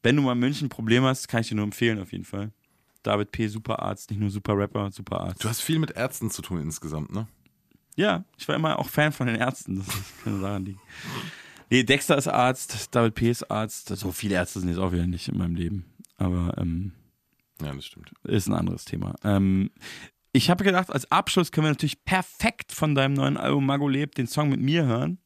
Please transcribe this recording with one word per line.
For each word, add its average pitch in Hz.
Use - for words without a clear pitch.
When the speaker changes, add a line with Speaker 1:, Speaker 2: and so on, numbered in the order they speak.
Speaker 1:
Wenn 127
du 147
mal 131
in 120
München 143
ein 123
Problem 117
hast, 131
kann 113
ich 110
dir 110
nur 104
empfehlen 107
auf 92
jeden 95
Fall. 101
David 104
P., 110
super 110
Arzt, -
nicht 101
nur 101
super 104
Rapper, 101
super 92
Arzt. 90
Speaker 2:
Du 107
hast 120
viel 160
mit 156
Ärzten 117
zu -
tun 87
insgesamt, 76
ne? 110
Speaker 1:
Ja, 185
ich -
war 151
immer 160
auch -
Fan 151
von 127
den 113
Ärzten. 120
Das -
kann 104
daran 98
liegen. 95
Nee, 127
Dexter 139
ist 139
Arzt, -
David 117
P. 117
ist -
Arzt. 107
So 98
viele 98
Ärzte 90
sind 90
jetzt 85
auch 92
wieder 87
nicht 87
in -
meinem 87
Leben. 87
Aber, 90
ähm, 90
Speaker 2:
ja, 73
das 67
stimmt. -
Speaker 1:
ist -
ein 98
anderes 87
Thema. -
Ähm, 98
ich -
habe 185
gedacht, 185
als -
Abschluss 180
können 156
wir 156
natürlich 143
perfekt -
von 156
deinem 135
neuen 139
Album 139
Margot 139
Lebt 143
den 123
Song 151
mit 135
mir 156
hören. 135